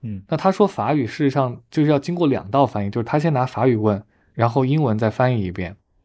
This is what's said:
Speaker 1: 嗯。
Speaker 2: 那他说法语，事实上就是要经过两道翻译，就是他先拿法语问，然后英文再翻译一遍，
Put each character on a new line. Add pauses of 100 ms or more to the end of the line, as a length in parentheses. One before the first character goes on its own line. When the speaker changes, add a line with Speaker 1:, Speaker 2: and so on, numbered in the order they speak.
Speaker 1:
嗯。
Speaker 2:
那
他
说
法
语，
事
实
上 (140)
就
是
要
经
过
两
道
翻
译，
就
是
他
先
拿
法
语
问， (320)
然
后
英
文
再
翻
译
一
遍， (300)